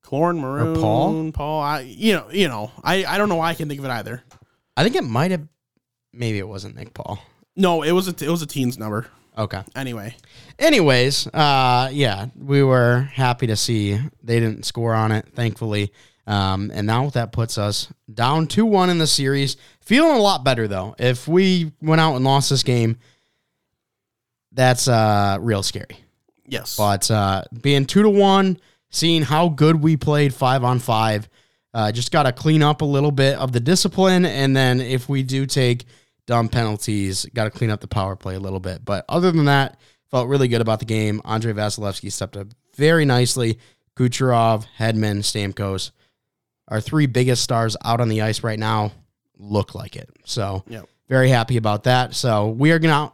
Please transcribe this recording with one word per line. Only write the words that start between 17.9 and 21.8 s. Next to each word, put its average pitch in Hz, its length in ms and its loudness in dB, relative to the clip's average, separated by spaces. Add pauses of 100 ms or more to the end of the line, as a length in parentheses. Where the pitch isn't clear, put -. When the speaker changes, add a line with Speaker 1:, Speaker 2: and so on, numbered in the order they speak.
Speaker 2:
down 135 340 0
two 220 200 2
one 185 240 4
in 170 80 2
the 156 100 2
series. 139 480 0 (240)
Feeling 294 340 4
a 233 60 4
lot 185 240 2
better, 117 240 2
though. 98 300 -6
If 123 280 0
we 180 540 2